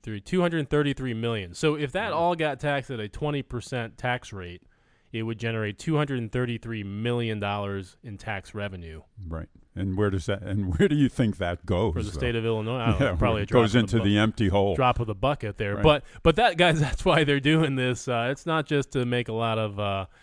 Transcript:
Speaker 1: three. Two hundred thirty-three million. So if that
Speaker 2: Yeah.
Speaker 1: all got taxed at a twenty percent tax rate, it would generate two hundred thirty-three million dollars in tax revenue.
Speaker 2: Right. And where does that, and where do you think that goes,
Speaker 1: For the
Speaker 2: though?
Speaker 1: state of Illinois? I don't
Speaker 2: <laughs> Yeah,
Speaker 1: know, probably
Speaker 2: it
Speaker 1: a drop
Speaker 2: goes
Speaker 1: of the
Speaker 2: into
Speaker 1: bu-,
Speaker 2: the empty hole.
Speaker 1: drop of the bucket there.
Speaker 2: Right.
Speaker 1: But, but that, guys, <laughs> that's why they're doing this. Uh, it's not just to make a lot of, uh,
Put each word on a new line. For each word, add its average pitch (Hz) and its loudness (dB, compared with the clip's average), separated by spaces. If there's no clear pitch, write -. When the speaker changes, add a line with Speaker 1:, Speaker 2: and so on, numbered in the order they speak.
Speaker 1:
three. 107 -10
Two 180 0
hundred 165 0
thirty-three 139 0
million. 110 -4
So 156 2
if 143 -4
that 208 -2
Speaker 2:
Yeah. 160 -2
Speaker 1:
all 170 2
got 151 -2
taxed 143 -2
at 117 -6
a 107 -6
twenty 147 -4
percent 120 -8
tax 123 -4
rate, 90 -12
it 113 -4
would 113 -6
generate 110 -4
two 160 -2
hundred 135 -2
thirty-three 117 -4
million 110 -2
dollars 101 -4
in 104 -14
tax 101 -10
revenue. 90 -10
Speaker 2:
Right. 80 -8
And 95 -2
where 104 2
does 92 -2
that, 101 -2
and 95 -2
where 196 6
do 147 0
you 139 6
think 113 0
that 87 -4
goes, 95 2
Speaker 1:
For 82 -2
the - -6
Speaker 2:
though? - -8
Speaker 1:
state 120 -2
of 113 -2
Illinois? 113 -2
I 113 0
don't 98 2
Speaker 2:
<laughs> - -
Yeah, 135 2
Speaker 1:
know, 85 -2
probably 110 4
Speaker 2:
it - -2
Speaker 1:
a - -6
drop 120 6
Speaker 2:
goes 107 4
Speaker 1:
of - -6
the 123 6
Speaker 2:
into 107 2
Speaker 1:
bu-, 110 2
Speaker 2:
the 104 4
empty 110 2
hole. 98 4
Speaker 1:
drop 127 2
of 117 -4
the 107 -6
bucket 113 -2
there. 101 -2
Speaker 2:
Right. 101 -6
Speaker 1:
But, 147 6
but 165 6
that, 214 4
guys, 165 6
<laughs> 127 2
that's - -4
why 160 6
they're 143 2
doing 147 4
this. 127 -2
Uh, 120 0
it's - -6
not 160 -2
just 143 0
to 127 0
make 123 -2
a 113 -6
lot 113 0
of, 104 -4
uh, 98 -2